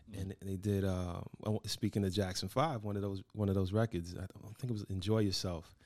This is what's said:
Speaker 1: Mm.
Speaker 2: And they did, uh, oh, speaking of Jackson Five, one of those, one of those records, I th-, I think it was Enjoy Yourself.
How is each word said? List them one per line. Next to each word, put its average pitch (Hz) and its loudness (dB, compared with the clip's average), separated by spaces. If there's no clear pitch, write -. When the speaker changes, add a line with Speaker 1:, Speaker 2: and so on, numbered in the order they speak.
Speaker 1:
Mm. 104 -8
Speaker 2:
And 95 -4
they 98 -2
did, 98 2
uh, 90 0
oh, 107 0
speaking 101 2
of 95 4
Jackson 92 0
Five, 131 0
one 104 -2
of 98 0
those, 98 -2
one 104 2
of 95 4
those 95 4
records, 90 0
I 90 -6
th-, 95 -6
I - -12
think 123 -4
it - 0
was 104 -4
Enjoy 98 2
Yourself. 92 0